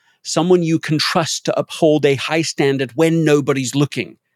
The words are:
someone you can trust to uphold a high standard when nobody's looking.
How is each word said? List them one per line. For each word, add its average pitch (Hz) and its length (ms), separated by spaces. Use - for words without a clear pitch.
someone 175 380
you 160 160
can 156 180
trust - 460
to - 160
uphold 151 460
a 139 100
high 156 260
standard 139 520
when 160 320
nobody's 135 500
looking. 139 420